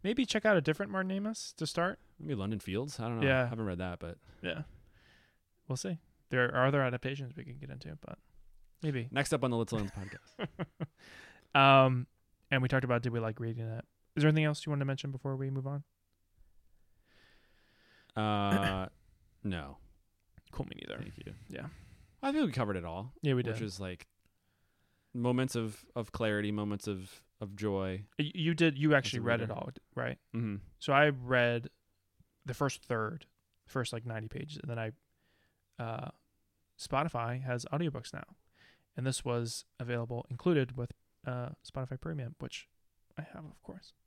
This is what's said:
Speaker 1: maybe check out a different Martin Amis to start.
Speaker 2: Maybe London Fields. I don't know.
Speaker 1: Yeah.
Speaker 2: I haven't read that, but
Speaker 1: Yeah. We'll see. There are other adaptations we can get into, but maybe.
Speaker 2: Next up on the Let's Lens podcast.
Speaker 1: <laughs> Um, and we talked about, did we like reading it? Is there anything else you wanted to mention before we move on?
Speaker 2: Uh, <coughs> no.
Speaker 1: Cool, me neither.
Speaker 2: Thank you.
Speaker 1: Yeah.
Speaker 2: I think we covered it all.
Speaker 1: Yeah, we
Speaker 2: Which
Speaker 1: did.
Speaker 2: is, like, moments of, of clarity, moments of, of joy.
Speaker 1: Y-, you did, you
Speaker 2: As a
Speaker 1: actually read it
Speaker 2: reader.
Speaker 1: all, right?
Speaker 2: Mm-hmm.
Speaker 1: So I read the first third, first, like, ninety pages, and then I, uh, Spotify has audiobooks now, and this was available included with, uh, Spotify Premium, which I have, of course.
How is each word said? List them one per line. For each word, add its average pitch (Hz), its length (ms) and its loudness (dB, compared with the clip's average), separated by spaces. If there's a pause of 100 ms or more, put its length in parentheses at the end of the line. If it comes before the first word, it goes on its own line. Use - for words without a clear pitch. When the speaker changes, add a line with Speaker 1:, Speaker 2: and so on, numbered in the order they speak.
Speaker 1:
maybe 233 200 4
check - 220 0
out 208 100 10
a 165 40 8
different 156 320 0
Martin 190 180 -2
Amis 208 460 -4
to 160 100 -4
start. 170 320 0 (220)
Speaker 2:
Maybe 151 160 -4
London 101 240 -2
Fields. 120 400 -4
I 113 80 -2
don't 117 100 -2
know. 139 80 2
Speaker 1:
Yeah. 131 160 4
Speaker 2:
I 120 40 2
haven't 113 200 -4
read 90 120 -2
that, 90 200 -4
but 82 180 -10 (260)
Speaker 1:
Yeah. 90 200 -4 (1040)
We'll 131 100 -4
see. 180 220 -6 (320)
There 123 240 2
are 127 140 4
other 139 140 4
adaptations 131 520 -2
we 160 80 -10
can 127 160 -12
get 139 120 -12
into, 147 360 -12
but - 140 -12 (640)
maybe. 131 260 -2
Speaker 2:
Next 139 220 2
up 131 100 2
on 127 80 2
the 117 60 2
Let's 113 160 0
Lens 104 180 0
podcast. - 560 -10 (1080)
Speaker 1:
<laughs> - 60 6
Um, 131 460 8 (460)
and 131 100 4
we 127 60 4
talked 131 160 4
about, 120 180 4
did 123 100 0
we 120 60 0
like 110 220 -2
reading 117 260 -4
it? 110 180 -6 (300)
Is 151 80 4
there 151 60 8
anything 156 160 6
else 151 200 -2
you 151 60 -4
wanted 143 120 0
to - 40 0
mention 139 240 -4
before 135 240 -4
we 135 160 -4
move 135 160 -4
on? 143 160 -4 (2250)
Speaker 2:
Uh, 98 680 4 (280)
<coughs> - 300 -20
no. 78 340 -2 (720)
Speaker 1:
Cool, - 160 -6
me - 60 -12 (140)
neither. - 140 -10
Speaker 2:
Thank - 140 -12 (100)
you. 50 80 -12 (160)
Speaker 1:
Yeah. - 180 -10 (560)
Speaker 2:
I 277 100 0
think 302 140 2
we 143 60 0
covered 110 240 0
it 85 80 -4
all. 92 280 -8 (100)
Speaker 1:
Yeah, 143 100 4
we 127 100 4
Speaker 2:
Which 123 40 -2
Speaker 1:
did. 113 160 -4
Speaker 2:
is, 98 180 -6
like, 92 260 -8 (1080)
moments 123 420 2
of, 110 260 -2 (140)
of 113 160 -6
clarity, 104 400 2
moments 104 340 -2
of, 95 360 -6 (180)
of 101 160 -10
joy. 98 460 -2 (160)
Speaker 1:
Y-, 151 160 0
you 165 200 2
did, 156 240 6
you 151 120 6
Speaker 2:
As 147 40 8
a - 40 8
Speaker 1:
actually 127 220 0
read 117 200 2
it 113 80 -2
Speaker 2:
reader. 110 60 -4
Speaker 1:
all, - 160 -6 (260)
right? 123 220 -4 (180)
Speaker 2:
Mm-hmm. 107 200 -2 (220)
Speaker 1:
So - 140 0
I 147 160 8
read 123 600 2 (760)
the 127 100 -6
first - 300 -2
third, 113 420 -4 (400)
first, - 260 -4
like, 117 140 -8
ninety 110 220 -6
pages, 147 340 -10
and 131 80 -8
then 117 80 -6
I, - 1040 -12
uh, 113 260 -6 (680)
Spotify 127 640 -2
has 123 300 -2
audiobooks 143 400 -4
now, - 120 -12 (720)
and 127 100 -2
this 131 180 -2
was 120 400 -2 (160)
available 120 500 -4
included 127 460 2
with, 120 160 -6 (340)
uh, 123 220 -4 (180)
Spotify 127 320 -8
Premium, 147 420 -8
which - 280 -10 (500)
I 151 40 -10
have, 156 240 -14
of - 160 -20
course. - 320 -18 (120)